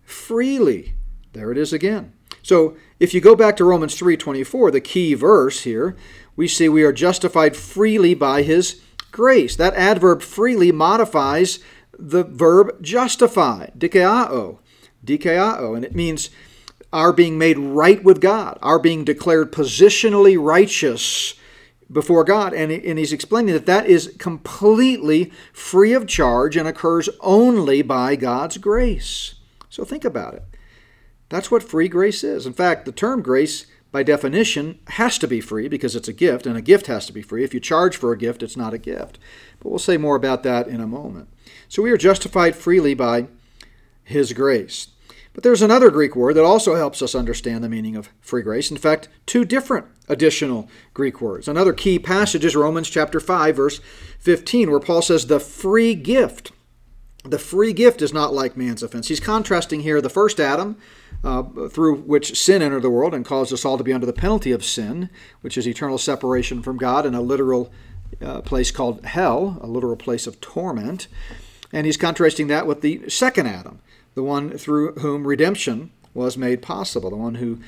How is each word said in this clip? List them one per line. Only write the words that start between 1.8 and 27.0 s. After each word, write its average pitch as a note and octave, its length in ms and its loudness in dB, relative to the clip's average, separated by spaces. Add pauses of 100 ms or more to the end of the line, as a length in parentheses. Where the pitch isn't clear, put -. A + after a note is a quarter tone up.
So D#3+ 340 2 (220)
if F3 160 0
you F3+ 60 2
go G#3+ 140 10
back G#3 220 4
to F3+ 80 2
Romans E3 300 2
three F3 220 2
twenty-four, D3+ 540 0
the C3+ 100 0
key E3+ 340 -2
verse C#3 480 2
here, C3 340 -4 (400)
we D#3+ 100 -2
see E3 220 2
we D#3 160 4
are C#3+ 80 2
justified E3 640 0
freely G3+ 560 0
by C#3+ 300 0
his E3 380 0 (300)
grace. A3+ 460 4
That F#3 180 2
adverb, F#3 460 4
"freely," G#3 500 2
modifies E3 920 0 (380)
the E3+ 260 -2
verb E3+ 580 4
justify, F#3 920 0
dikaiō, E3+ 840 0 (460)
dikaiō, D3 720 -2
and A#2+ 80 -8
it - 100 -12
means E3+ 360 -4 (640)
our E3 200 4
being E3 260 4
made D#3+ 180 4
right D3+ 460 4
with F#3 180 8
God, G3 420 0
our D#3 160 2
being D#3+ 260 0
declared D#3 480 0
positionally G3 880 6
righteous D#3+ 920 0 (580)
before D#3+ 320 4
God. G3 280 2
And, D#3 200 -2
and E3 260 -6
he's D#3 140 -2
explaining G3+ 420 0
that D3+ 120 -2
that F#3 200 2
is F3 320 4
completely F3+ 1120 2 (220)
free G3+ 400 4
of B3 160 0
charge C#3 480 0
and D#3+ 100 -2
occurs E3 420 -2 (120)